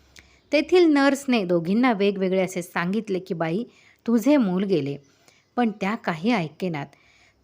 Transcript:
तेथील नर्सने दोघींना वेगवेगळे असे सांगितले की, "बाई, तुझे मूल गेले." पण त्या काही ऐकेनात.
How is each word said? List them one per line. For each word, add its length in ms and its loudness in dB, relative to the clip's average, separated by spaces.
तेथील 320 4
नर्सने 640 2
दोघींना 460 2
वेगवेगळे 500 0
असे 200 -4
सांगितले 580 -4
की, 140 -8
"बाई, 300 -4
तुझे 300 2
मूल 260 0
गेले." 340 -2
पण 160 0
त्या 140 -4
काही 360 -4
ऐकेनात. 540 -4